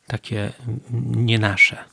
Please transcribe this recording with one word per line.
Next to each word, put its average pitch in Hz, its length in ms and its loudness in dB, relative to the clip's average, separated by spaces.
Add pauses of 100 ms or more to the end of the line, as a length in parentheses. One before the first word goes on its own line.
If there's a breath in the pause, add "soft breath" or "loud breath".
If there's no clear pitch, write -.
takie, 110 460 -6 (120)
mm, 120 600 -2
nie 113 140 4
nasze, 101 540 2